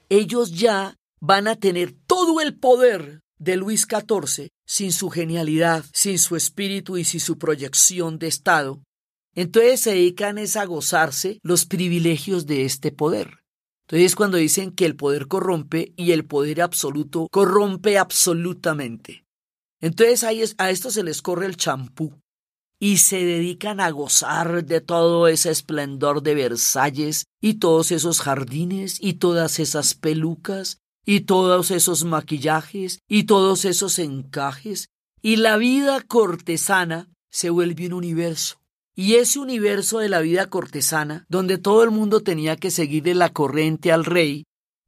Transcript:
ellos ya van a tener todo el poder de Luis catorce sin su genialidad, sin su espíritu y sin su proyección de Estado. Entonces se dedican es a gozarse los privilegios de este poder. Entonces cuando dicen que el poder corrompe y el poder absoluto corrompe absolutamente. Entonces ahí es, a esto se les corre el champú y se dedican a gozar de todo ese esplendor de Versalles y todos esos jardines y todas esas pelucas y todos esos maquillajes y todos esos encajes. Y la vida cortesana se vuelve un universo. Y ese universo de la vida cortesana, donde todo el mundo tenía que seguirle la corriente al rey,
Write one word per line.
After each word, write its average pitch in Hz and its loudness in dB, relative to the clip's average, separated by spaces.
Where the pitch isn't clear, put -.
ellos 214 2
ya 196 0
van 196 2
a 220 0
tener 175 -2
todo 339 2
el 302 -2
poder 233 2
de 185 -2
Luis 202 -2
catorce 202 -4
sin 190 -4
su 175 -4
genialidad, 165 0
sin 196 -2
su - 0
espíritu 196 -4
y 175 -2
sin 165 -4
su 160 -4
proyección 160 0
de 160 -8
Estado. 147 -2
Entonces 226 4
se 226 0
dedican 190 0
es 208 -4
a 202 -2
gozarse 165 -2
los 170 2
privilegios 170 -2
de 143 0
este 135 -4
poder. 160 -4
Entonces 180 4
cuando 202 0
dicen 175 0
que 185 0
el 156 0
poder 143 -2
corrompe 165 -2
y 170 0
el 160 2
poder 147 -2
absoluto 156 -4
corrompe 196 2
absolutamente. 170 -2
Entonces 233 2
ahí 226 -2
es, 220 -4
a 190 0
esto 185 -4
se 208 -4
les 156 -8
corre 180 -4
el 185 -8
champú 135 -6
y 202 2
se 185 2
dedican 175 -2
a 180 0
gozar 156 -2
de 160 0
todo 170 2
ese 160 2
esplendor 143 -4
de 147 0
Versalles 139 -2
y 214 2
todos 165 2
esos 165 0
jardines 156 -4
y 190 -2
todas 170 0
esas 147 -2
pelucas 160 -4
y 202 4
todos 185 2
esos 170 0
maquillajes 156 -4
y 208 4
todos 196 4
esos 190 -2
encajes. 143 -8
Y 220 2
la 220 4
vida 269 2
cortesana 175 0
se - -4
vuelve 170 0
un 175 -8
universo. 170 -6
Y 196 2
ese 240 4
universo 214 -2
de 214 0
la 185 2
vida 180 0
cortesana, 151 -4
donde 185 0
todo 202 6
el 226 4
mundo 214 2
tenía 160 -2
que 175 -4
seguirle 156 0
la 175 2
corriente 156 0
al 165 2
rey, 156 0